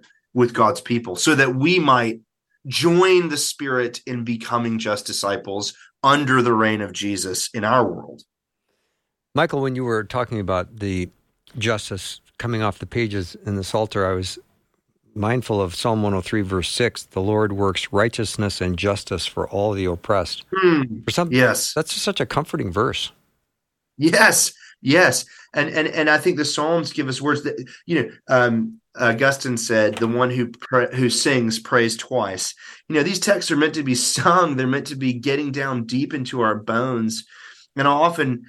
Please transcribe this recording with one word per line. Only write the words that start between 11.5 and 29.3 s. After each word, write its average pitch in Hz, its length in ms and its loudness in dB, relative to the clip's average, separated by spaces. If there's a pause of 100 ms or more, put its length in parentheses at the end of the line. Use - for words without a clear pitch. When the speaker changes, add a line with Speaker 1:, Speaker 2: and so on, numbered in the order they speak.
Speaker 2:
justice 107 640 -4 (180)
coming 113 240 -4
off 104 160 -2
the 98 80 -12
pages 101 500 -4 (100)
in 101 100 -2
the 95 80 -4
Psalter, 110 420 -2
I 92 60 0
was 92 260 -6 (760)
mindful 110 480 0
of 90 120 -4
Psalm 110 280 0
one 101 100 2
oh 95 80 0
three, 107 220 -2
verse 92 260 -2
six, - 360 -2
"The - 180 -6
Lord 107 320 2
works 98 380 -2
righteousness 104 680 0
and 92 160 0
justice 95 500 -2
for - 220 -4
all 101 240 0
the 95 140 -2
oppressed." 90 580 -2 (100)
Speaker 1:
Hmm. 151 520 2
Speaker 2:
For - 40 -2
some, 170 220 0
Speaker 1:
Yes. 127 400 2
Speaker 2:
that's - 220 -4
such - 260 -2
a 139 60 -2
comforting 143 440 -4
verse. 107 420 -2 (840)
Speaker 1:
Yes, 180 560 4 (300)
yes. 151 420 4 (300)
And, 151 160 0
and, 156 180 0
and 156 220 0
I 151 80 6
think 151 180 0
the 147 80 0
Psalms 156 480 0
give 143 160 -4
us 131 140 -4
words 147 220 0
that, 143 120 -6 (300)
you 165 160 2
know, 110 80 -8 (180)
um, 117 500 2 (200)
Augustine 127 580 2